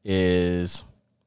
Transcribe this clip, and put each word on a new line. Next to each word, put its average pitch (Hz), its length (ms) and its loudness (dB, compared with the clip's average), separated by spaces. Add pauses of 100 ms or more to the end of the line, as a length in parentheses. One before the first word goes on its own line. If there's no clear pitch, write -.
is 90 760 0 (420)